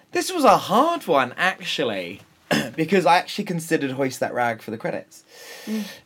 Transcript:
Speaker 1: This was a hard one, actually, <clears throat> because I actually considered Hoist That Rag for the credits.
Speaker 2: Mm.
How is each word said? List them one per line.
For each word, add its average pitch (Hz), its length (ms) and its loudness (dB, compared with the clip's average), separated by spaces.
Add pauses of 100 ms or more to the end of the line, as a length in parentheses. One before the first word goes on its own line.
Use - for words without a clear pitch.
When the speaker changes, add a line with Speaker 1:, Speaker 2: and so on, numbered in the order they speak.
(120)
Speaker 1:
This 349 200 -2
was 349 120 -2
a 196 140 8
hard 277 480 2
one, 151 300 2
actually, 135 840 -2 (280)
<clears throat> 120 280 -2
because 165 300 2
I 175 120 8
actually - 260 -4
considered 160 480 -2
Hoist 131 280 -2
That 120 140 -2
Rag 117 260 -2
for 107 120 -8
the 110 60 -6
credits. - 460 -10 (420)
Speaker 2:
Mm. 214 180 -4 (220)